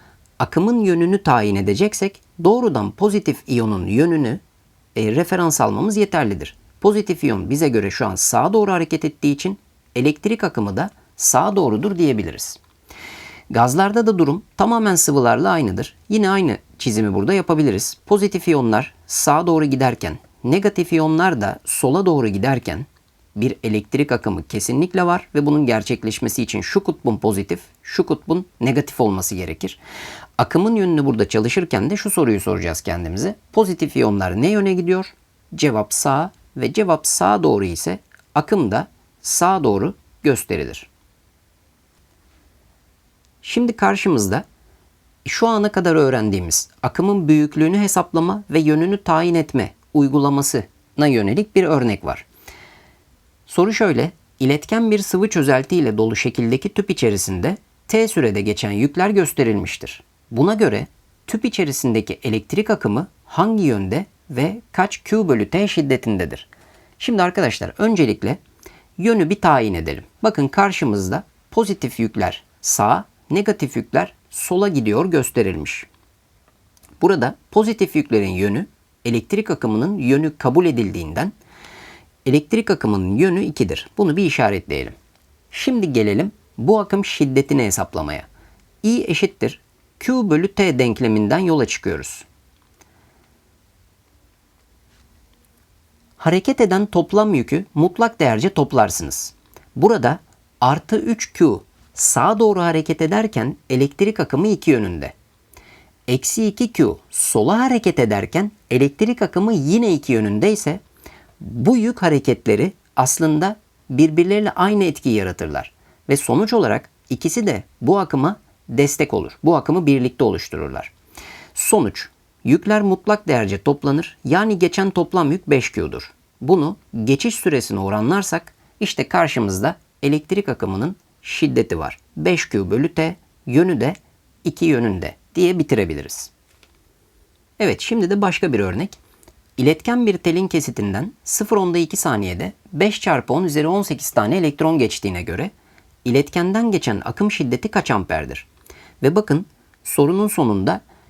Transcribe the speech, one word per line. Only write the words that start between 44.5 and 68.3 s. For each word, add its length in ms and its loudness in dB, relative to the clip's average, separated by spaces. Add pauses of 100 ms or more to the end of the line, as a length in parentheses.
şu 200 0
ana 240 0
kadar 220 0
öğrendiğimiz 720 0 (140)
akımın 460 0
büyüklüğünü 500 2
hesaplama 720 0
ve 80 2
yönünü 440 2
tayin 320 2
etme 400 -2 (200)
uygulamasına 1120 0
yönelik 500 2
bir 80 6
örnek 400 0
var. 220 -10 (1200)
Soru 220 2
şöyle, 400 0 (280)
iletken 500 0
bir 80 4
sıvı 300 0
çözelti 480 2
ile 220 2
dolu 180 0
şekildeki 520 -2
tüp 220 -2
içerisinde 640 -2 (320)
T 200 2
sürede 320 0
geçen 300 -2
yükler 400 0
gösterilmiştir. 920 -2 (280)
Buna 240 2
göre 320 0 (400)
tüp 180 -4
içerisindeki 800 -2
elektrik 480 -2
akımı 380 -2 (160)
hangi 380 0
yönde 440 0 (240)
ve 300 -4 (120)
kaç 320 -4
Q 240 0
bölü 220 2
T 180 0
şiddetindedir? 800 -2 (500)
Şimdi 240 0
arkadaşlar 560 -2
öncelikle 600 0 (600)